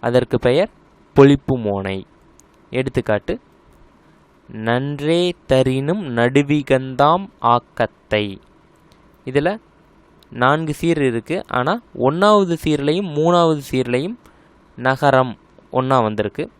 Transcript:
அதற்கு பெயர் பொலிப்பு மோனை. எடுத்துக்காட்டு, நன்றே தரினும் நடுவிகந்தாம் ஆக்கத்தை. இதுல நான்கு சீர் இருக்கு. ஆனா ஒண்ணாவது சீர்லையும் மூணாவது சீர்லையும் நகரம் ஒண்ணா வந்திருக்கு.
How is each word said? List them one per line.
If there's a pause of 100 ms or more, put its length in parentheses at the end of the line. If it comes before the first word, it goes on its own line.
அதற்கு
பெயர் (460)
பொலிப்பு
மோனை. (720)
எடுத்துக்காட்டு, (1160)
நன்றே (280)
தரினும் (160)
நடுவிகந்தாம் (140)
ஆக்கத்தை. (1000)
இதுல (800)
நான்கு
சீர்
இருக்கு. (100)
ஆனா (320)
ஒண்ணாவது
சீர்லையும்
மூணாவது (100)
சீர்லையும் (600)
நகரம் (360)
ஒண்ணா
வந்திருக்கு. (140)